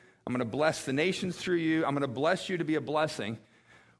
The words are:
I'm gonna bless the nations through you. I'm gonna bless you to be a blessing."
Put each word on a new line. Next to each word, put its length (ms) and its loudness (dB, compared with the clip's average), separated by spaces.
I'm 80 -2
gonna 120 0
bless 400 0
the 80 -2
nations 420 0
through 220 0
you. 280 2
I'm 80 0
gonna 140 0
bless 400 0
you 100 -2
to 60 0
be 120 0
a 60 0
blessing." 560 -2